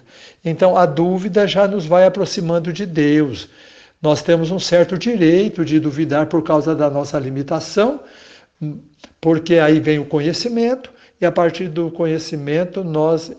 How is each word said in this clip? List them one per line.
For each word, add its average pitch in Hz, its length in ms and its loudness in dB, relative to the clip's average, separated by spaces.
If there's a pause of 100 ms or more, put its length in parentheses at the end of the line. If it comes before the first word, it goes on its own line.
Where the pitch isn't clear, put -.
(440)
Então, 180 320 2
a 180 120 4
dúvida 180 600 0
já 196 200 2
nos 190 180 -4
vai 180 200 6
aproximando 175 680 -2
de 190 140 -6
Deus. 147 600 0 (540)
Nós 151 200 0
temos 165 300 2
um 190 80 -4
certo 175 380 2
direito 180 680 2
de 151 140 2
duvidar 147 480 -2
por 160 160 -2
causa 156 320 0
da 147 140 0
nossa 143 280 -4
limitação, 147 840 -2 (1200)
porque 165 360 2
aí 156 240 4
vem 151 180 0
o 143 80 -4
conhecimento, 233 880 -2 (280)
e 180 60 0
a 170 60 2
partir 170 380 0
do 165 200 -4
conhecimento 160 920 -4
nós 160 560 0